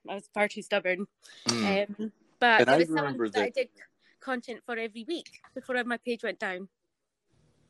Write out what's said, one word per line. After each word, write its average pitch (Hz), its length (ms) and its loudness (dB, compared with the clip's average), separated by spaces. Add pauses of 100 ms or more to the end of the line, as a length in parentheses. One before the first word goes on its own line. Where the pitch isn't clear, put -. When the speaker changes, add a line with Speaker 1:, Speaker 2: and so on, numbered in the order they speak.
Speaker 1:
I 196 80 -6
was 202 180 -12
far 208 140 2
too 208 140 -8
stubborn. 185 440 -2 (420)
Speaker 2:
Mm. 208 400 0 (120)
Speaker 1:
Um, 214 120 -6 (280)
but 226 220 8
Speaker 2:
And 120 80 6
Speaker 1:
it - 20 8
Speaker 2:
I 135 60 8
Speaker 1:
was 170 100 4
someone 160 160 0
Speaker 2:
remember 127 260 -2
Speaker 1:
that... 220 100 0
I - 60 2
Speaker 2:
that - 80 -6
Speaker 1:
did 254 140 -2 (520)
content 247 460 -8
for 240 100 -6
every 226 280 -8
week 294 360 -10 (140)
before 247 300 -4
my 233 140 -4
page 240 260 -6
went 196 160 -6
down. 190 280 -8 (1000)